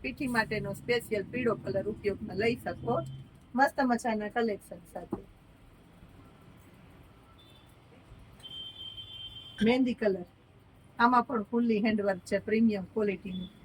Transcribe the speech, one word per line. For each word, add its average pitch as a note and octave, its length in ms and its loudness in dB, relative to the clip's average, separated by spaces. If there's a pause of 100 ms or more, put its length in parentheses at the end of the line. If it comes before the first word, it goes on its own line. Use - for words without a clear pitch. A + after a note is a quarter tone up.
પીઠી B3+ 320 -4
માટેનો G#3 400 0
સ્પેશિયલ A3 500 0
પીળો A#3 320 0
કલર F#3+ 320 -2
ઉપયોગમાં G3+ 500 -4
લઈ A#3 180 2
શકો - 380 -4 (600)
મસ્ત C4+ 280 4
મજાના A3+ 480 0
કલેક્શન G3+ 520 -2 (100)
સાથે. F3+ 300 -8 (4000)
મહેંદી B3 380 4
કલર, F#3+ 240 0 (720)
આમાં A#3+ 280 6
પણ A3 180 -2
ફુલ્લી A#3 420 2
હેન્ડવર્ક G3+ 380 2
છે, G3+ 160 0
પ્રીમિયમ G#3 460 4
ક્વોલિટીનું. F#3 640 -2 (140)